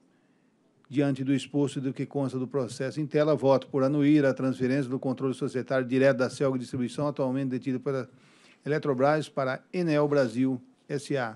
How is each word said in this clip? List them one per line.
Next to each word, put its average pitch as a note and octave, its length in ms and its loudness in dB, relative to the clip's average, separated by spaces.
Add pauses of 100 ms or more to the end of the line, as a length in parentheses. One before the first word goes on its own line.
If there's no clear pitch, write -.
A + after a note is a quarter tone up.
(920)
diante C3+ 340 0
do C3+ 80 2
exposto C#3 460 0
e B2+ 40 -4
do C3 120 -4
que C#3+ 100 -6
consta C3 340 -4
do B2+ 80 -4
processo C3 540 -4
em D3+ 60 -4
tela, D3+ 280 2
voto C3 340 4
por C3+ 140 0
anuir D3 440 4
a B2+ 80 4
transferência B2+ 560 -2
do C3 80 -4
controle C3 340 -2
societário B2+ 560 -2
direto C3 300 4
da B2 100 2
celg C3+ 300 -2
Distribuição, B2 500 -4
atualmente C3+ 400 -2
detida B2+ 320 -4
pela C3 260 -4 (580)
Eletrobras, D3 600 0
para C3 280 -4
a - 60 -8 (120)
Enel D#3 340 2
Brasil C3 540 0 (260)
S C#3+ 300 -4
A, A2+ 200 -4